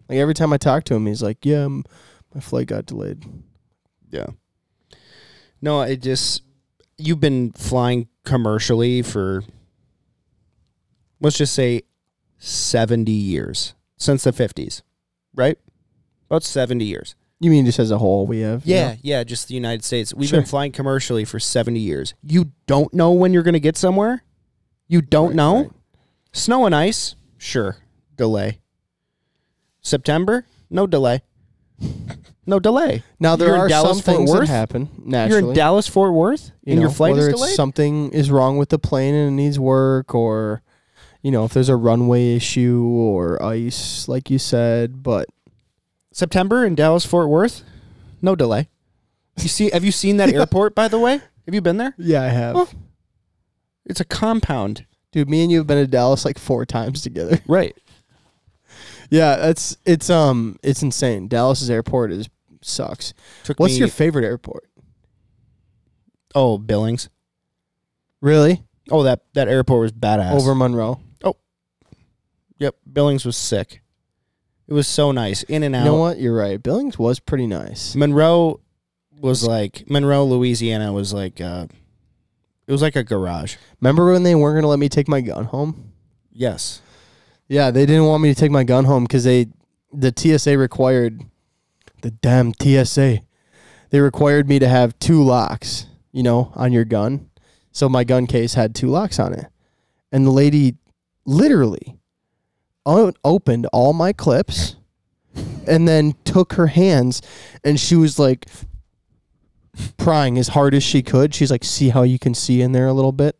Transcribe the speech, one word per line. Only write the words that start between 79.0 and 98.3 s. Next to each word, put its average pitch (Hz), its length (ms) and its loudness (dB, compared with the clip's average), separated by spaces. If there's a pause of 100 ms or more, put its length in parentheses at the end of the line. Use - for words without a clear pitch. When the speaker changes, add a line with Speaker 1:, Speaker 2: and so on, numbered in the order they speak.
Speaker 2:
was 127 220 -2
like, 113 480 -4
Monroe, 143 340 2
Louisiana 117 680 -2
was 98 200 -6
like, 95 280 -8
uh, 87 260 -10 (1000)
it - 20 -6
was 139 120 -2
like 156 120 -2
a 135 80 -2
garage. 90 540 -6 (240)
Speaker 1:
Remember 165 320 4
when 180 100 4
they 175 140 4
weren't 151 220 2
gonna 151 100 2
let 143 100 2
me 143 100 0
take 143 200 -2
my 143 120 0
gun 113 260 -6
home? 147 460 -8 (380)
Speaker 2:
Yes. 113 500 -8 (680)
Speaker 1:
Yeah, 139 240 0
they 135 120 4
didn't 156 200 4
want 156 180 4
me 151 100 4
to 131 60 0
take 151 140 2
my 139 100 4
gun 127 220 4
home 131 240 2
'cause 123 160 0
they, 127 240 4 (440)
the 131 200 0
T 160 200 2
S 151 140 2
A 143 100 2
required, 127 640 0 (840)
the 117 100 -6
damn 120 400 2
T 139 240 2
S 131 200 2
A, 131 280 2 (640)
they 139 80 2
required 143 500 2
me 139 120 4
to 131 80 4
have 123 320 2
two 165 200 4
locks, 123 640 0 (260)
you 131 100 -4
know, 120 320 2
on 127 160 -2
your 117 140 2
gun. 113 440 -4 (440)
So 139 160 0
my 127 160 2
gun 127 240 0
case 117 260 -2